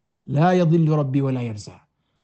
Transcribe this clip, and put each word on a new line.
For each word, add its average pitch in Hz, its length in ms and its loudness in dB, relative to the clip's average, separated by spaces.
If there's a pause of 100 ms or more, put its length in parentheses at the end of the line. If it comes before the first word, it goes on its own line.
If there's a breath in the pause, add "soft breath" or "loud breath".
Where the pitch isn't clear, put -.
(260)
Laa 151 280 2
yadillu 165 420 2
rabbii 139 240 -2
wa 135 120 -2
laa 127 100 -4
yansaa." 107 380 -12 (440)